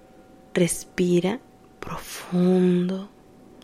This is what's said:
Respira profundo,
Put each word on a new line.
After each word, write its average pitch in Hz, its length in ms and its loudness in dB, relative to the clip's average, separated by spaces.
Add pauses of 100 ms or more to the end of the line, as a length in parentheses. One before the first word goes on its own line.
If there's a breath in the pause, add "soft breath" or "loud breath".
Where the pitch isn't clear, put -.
(540)
Respira 180 880 0 (400)
profundo, 180 1300 0 (540)